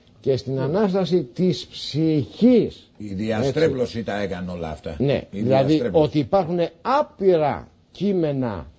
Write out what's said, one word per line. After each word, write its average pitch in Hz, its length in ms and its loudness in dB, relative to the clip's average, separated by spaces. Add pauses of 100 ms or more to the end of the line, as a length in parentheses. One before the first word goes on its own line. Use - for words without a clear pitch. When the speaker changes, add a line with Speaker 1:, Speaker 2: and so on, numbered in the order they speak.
(200)
Speaker 1:
και 135 160 0
στην 131 180 -4
Speaker 2:
Ναι. 135 60 -2
Speaker 1:
Ανάσταση 180 600 0 (120)
της 185 320 0
ψυχής. 160 1300 0
Speaker 2:
Η 104 160 -10
διαστρέβλωση 123 840 0
Speaker 1:
Έτσι. 110 120 -6
Speaker 2:
τα 101 100 -4
έκανε 90 300 -6
όλα 85 200 -6
αυτά. 78 280 -10
Speaker 1:
Ναι, 120 320 0
Speaker 2:
Η 98 100 -8
Speaker 1:
δηλαδή 131 280 2
Speaker 2:
διαστρέβλωση. 156 380 2
Speaker 1:
ότι 147 120 -2
υπάρχουν 175 400 0 (240)
άπειρα 175 840 0 (240)
κείμενα 139 720 -2 (120)